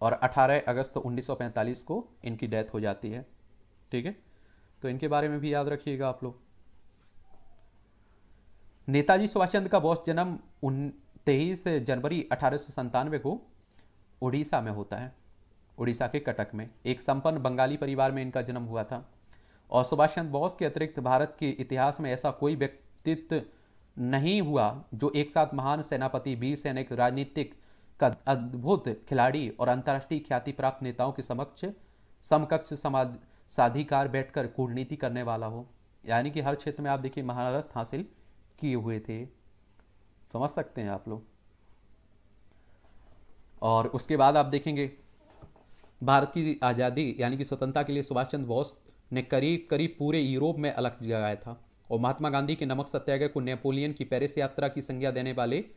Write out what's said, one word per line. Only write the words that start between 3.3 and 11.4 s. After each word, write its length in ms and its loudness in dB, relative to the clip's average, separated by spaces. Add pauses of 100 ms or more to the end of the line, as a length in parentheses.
ठीक 140 -2
है, 100 -6 (680)
तो 80 -4
इनके 180 -4
बारे 220 2
में 100 -2
भी 140 -2
याद 140 0
रखिएगा 420 -2
आप 140 -6
लोग। 160 -10 (2500)
नेताजी 380 6
सुभाष 220 4
चंद्र 200 2
का 100 6
बोस 280 2
जन्म 320 0 (240)
उन-, 280 -2 (340)
तेईस 420 2